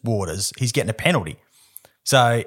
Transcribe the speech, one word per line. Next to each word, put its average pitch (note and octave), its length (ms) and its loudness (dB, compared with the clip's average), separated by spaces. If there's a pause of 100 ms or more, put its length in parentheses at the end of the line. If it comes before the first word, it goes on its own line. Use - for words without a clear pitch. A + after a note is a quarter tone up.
Waters, G2 540 -2
he's B2 140 -2
getting A#2+ 180 -2
a A2 40 -6
penalty. B2+ 420 -2 (680)
So A#2 420 4